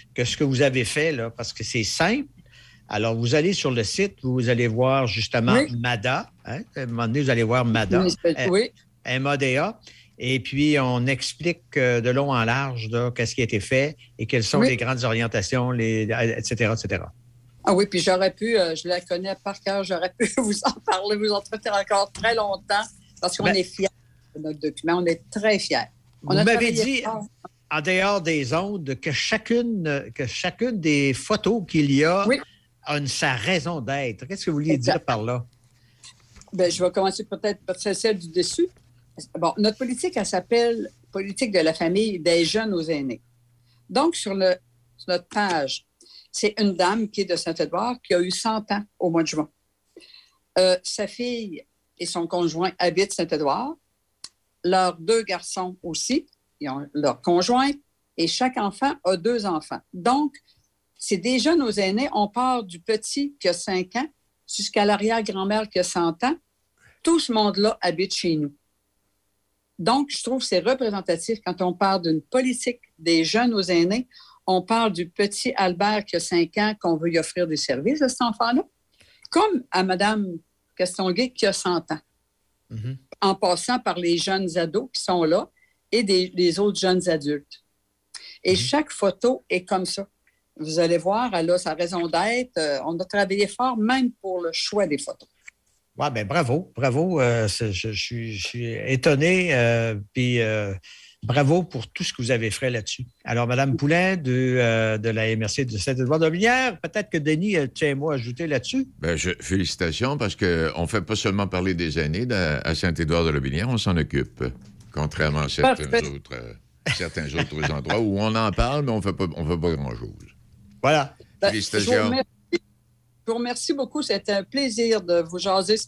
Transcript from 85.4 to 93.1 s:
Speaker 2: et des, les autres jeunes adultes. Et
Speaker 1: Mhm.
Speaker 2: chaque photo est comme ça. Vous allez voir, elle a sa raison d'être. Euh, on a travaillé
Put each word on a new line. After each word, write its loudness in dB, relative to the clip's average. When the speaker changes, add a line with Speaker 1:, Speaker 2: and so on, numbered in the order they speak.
Speaker 2:
et 2
des, 2
les 2
autres 2
jeunes 2
adultes. -2
Et 2
Speaker 1:
Mhm. 4
Speaker 2:
chaque 0
photo 0
est -2
comme 0
ça. -8
Vous -2
allez 4
voir, 0
elle 0
a 4
sa -4
raison -4
d'être. 0
Euh, 0
on -4
a -4
travaillé 0